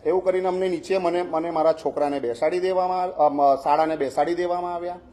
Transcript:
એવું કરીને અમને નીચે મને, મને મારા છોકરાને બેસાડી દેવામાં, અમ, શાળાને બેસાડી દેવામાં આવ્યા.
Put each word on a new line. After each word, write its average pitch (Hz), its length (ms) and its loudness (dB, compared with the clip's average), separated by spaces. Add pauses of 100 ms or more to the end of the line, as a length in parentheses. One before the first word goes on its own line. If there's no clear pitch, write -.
એવું 180 180 2
કરીને 185 240 0
અમને 185 220 0
નીચે 180 280 -2
મને, 175 240 0
મને 165 280 -2
મારા 160 240 2
છોકરાને 143 460 -2
બેસાડી 151 400 -2
દેવામાં, 180 520 0
અમ, 143 440 4
શાળાને 156 400 2
બેસાડી 147 400 0
દેવામાં 175 400 -4
આવ્યા. 175 240 -8 (140)